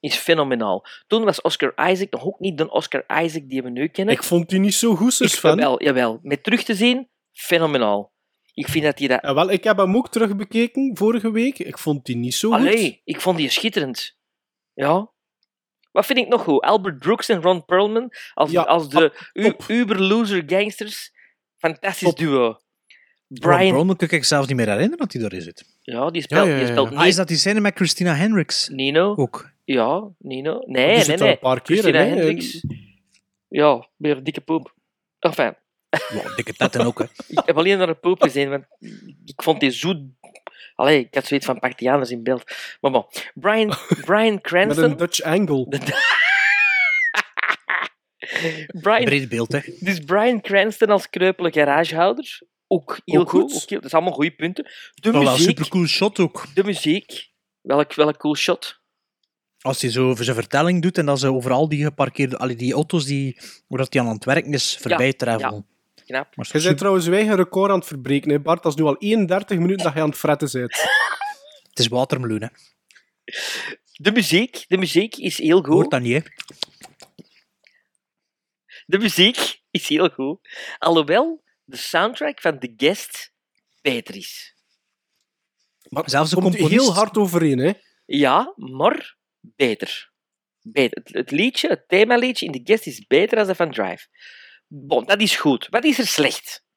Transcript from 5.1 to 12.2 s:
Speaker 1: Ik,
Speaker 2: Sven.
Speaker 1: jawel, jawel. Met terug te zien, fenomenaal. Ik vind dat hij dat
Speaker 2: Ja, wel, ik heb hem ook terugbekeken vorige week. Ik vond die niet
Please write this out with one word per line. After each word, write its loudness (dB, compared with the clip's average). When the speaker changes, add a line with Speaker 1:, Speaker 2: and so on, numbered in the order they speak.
Speaker 1:
Ik, 2
Speaker 2:
Sven. 2
Speaker 1:
jawel, 0
jawel. 0
Met -6
terug 0
te -2
zien, 0
fenomenaal. 0
Ik -8
vind -2
dat 0
hij -2
dat 2
Speaker 2:
Ja, -2
wel, 2
ik 0
heb 4
hem 4
ook -2
terugbekeken -2
vorige 0
week. -2
Ik -10
vond -2
die -4
niet -4